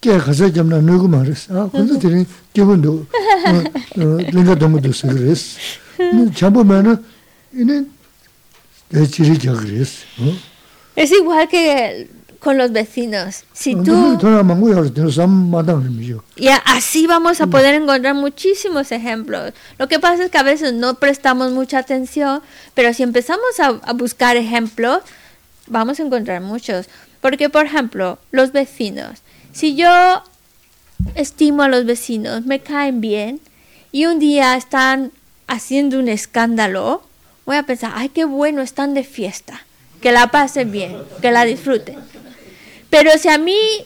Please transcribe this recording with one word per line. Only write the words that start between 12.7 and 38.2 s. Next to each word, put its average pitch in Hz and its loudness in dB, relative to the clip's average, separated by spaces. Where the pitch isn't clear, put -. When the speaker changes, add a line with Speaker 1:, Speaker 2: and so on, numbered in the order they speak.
Speaker 2:
vecinos. 220 -6
Si - -4
Speaker 1:
Ah, 180 -2
Speaker 2:
tú 311 4
Speaker 1:
no, 330 4
no, 196 2
no, 208 4
mango 185 2
ya, 139 -2
no, 160 0
sam, 180 2
madam, 160 -2
mi 117 -10
yo. 117 -10
Speaker 2:
Y 254 -2
a-, 269 4
así 269 0
vamos 339 2
a 311 2
Speaker 1:
Mm. - -2
Speaker 2:
poder 277 4
encontrar 277 0
muchísimos 285 -2
ejemplos. 226 -8
Lo 269 -4
que 311 0
pasa 349 2
es 359 -6
que 339 0
a 269 2
veces 277 0
no 240 -2
prestamos 262 0
mucha 262 -2
atención, 269 -4
pero 240 2
si 254 -2
empezamos 277 -2
a, 302 2
a 233 -6
buscar 240 -2
ejemplos, 233 -2
vamos 233 -4
a 320 -4
encontrar 240 -4
muchos. 202 -8
Porque, 285 0
por 302 2
ejemplo, 226 -6
los 262 2
vecinos. 220 -6
Si 302 -2
yo 359 4
estimo 294 0
a 277 2
los 247 0
vecinos, 233 -6
me 269 -4
caen 277 -4
bien, 214 -6
y 294 0
un 339 0
día 285 2
están 262 -2
haciendo 262 -2
un 247 0
escándalo, 226 -2
voy 269 -4
a 294 -2
pensar, 247 -8
"Ay, 247 -6
qué 330 -2